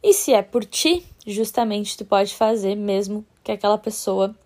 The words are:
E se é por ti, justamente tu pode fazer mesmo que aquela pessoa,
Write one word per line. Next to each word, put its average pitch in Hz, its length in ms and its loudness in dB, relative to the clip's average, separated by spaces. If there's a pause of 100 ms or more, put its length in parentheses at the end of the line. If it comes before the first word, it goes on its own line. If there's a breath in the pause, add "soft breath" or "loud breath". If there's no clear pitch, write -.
E 403 120 6
se - 180 0
é 208 80 6
por 214 240 -2
ti, 349 400 0 (220)
justamente 214 680 -2
tu 202 120 -12
pode 202 280 2
fazer 220 400 0
mesmo 202 480 -2 (220)
que - 80 -6
aquela 208 240 0
pessoa, 208 580 -2 (120)